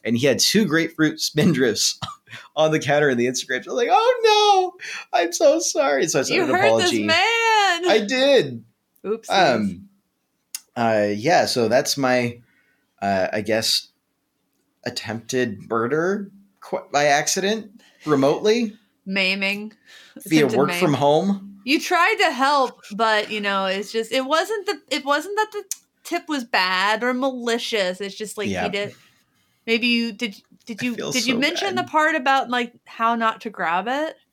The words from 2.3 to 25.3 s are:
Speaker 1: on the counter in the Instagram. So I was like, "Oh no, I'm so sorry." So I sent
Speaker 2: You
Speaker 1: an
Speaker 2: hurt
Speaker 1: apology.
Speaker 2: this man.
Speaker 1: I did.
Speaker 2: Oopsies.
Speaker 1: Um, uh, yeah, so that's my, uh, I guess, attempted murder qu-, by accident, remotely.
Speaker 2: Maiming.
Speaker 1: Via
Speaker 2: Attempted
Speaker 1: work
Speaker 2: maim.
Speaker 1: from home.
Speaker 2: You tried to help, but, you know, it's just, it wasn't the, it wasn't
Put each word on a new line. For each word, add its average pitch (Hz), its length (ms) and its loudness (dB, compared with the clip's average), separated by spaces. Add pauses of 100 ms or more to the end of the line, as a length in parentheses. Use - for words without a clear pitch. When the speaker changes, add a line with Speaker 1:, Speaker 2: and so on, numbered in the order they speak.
Speaker 1:
on 156 160 2
the 156 80 0
counter 147 280 2
in 127 80 2
the 120 100 2
Instagram. 127 380 -4
So 175 60 -12
I 240 40 -6
was 247 100 0
like, 277 80 -2
"Oh 415 880 4
no, - 360 -6
I'm 349 140 0
so 320 280 4
sorry." 285 480 0
So 151 100 0
I 131 40 2
sent - 140 0
Speaker 2:
You 381 80 2
Speaker 1:
an - 60 0
Speaker 2:
hurt 370 160 2
Speaker 1:
apology. 330 320 4
Speaker 2:
this 208 80 -2
man. 403 800 2
Speaker 1:
I 220 180 4
did. 226 580 2 (400)
Speaker 2:
Oopsies. 190 500 0
Speaker 1:
Um, 98 340 -4 (880)
uh, 110 400 2
yeah, 123 320 2
so 117 220 0
that's 139 280 0
my, 127 440 -2 (600)
uh, 98 320 0
I 110 100 -2
guess, 110 460 -2 (960)
attempted 117 840 -6
murder 160 600 -2 (300)
qu-, - 320 -10
by 147 140 2
accident, 185 720 0 (240)
remotely. 151 720 2 (280)
Speaker 2:
Maiming. 196 680 -2 (540)
Speaker 1:
Via 156 200 4
Speaker 2:
Attempted 123 120 0
Speaker 1:
work 143 100 2
Speaker 2:
maim. 175 120 -4
Speaker 1:
from 160 140 4
home. 156 680 0
Speaker 2:
You 285 160 0
tried 359 400 0
to 339 120 2
help, 269 480 0 (140)
but, 214 360 0
you 214 100 -6
know, 196 260 -2
it's 196 260 -4
just, 220 200 -4
it 262 120 0
wasn't 349 420 -2
the, 381 140 -6 (100)
it 277 140 -4
wasn't 302 320 -2